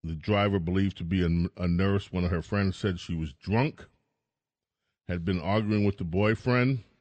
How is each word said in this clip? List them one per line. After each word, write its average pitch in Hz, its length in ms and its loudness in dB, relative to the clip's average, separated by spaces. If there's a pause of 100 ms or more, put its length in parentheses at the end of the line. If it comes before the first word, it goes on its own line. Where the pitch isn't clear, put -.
The 82 100 -6
driver, 101 460 2
believed 92 380 0
to 90 60 -8
be 90 200 2
a, 85 380 0
a 90 40 0
nurse, 95 460 2
one 90 120 0
of 87 60 0
her 85 120 0
friends 98 340 0
said 92 240 -2
she - 160 -6
was 80 160 -4
drunk, 117 520 -2 (1200)
had 87 160 -4
been 92 160 0
arguing 104 440 0
with 101 120 0
the 95 80 -8
boyfriend 113 800 0 (160)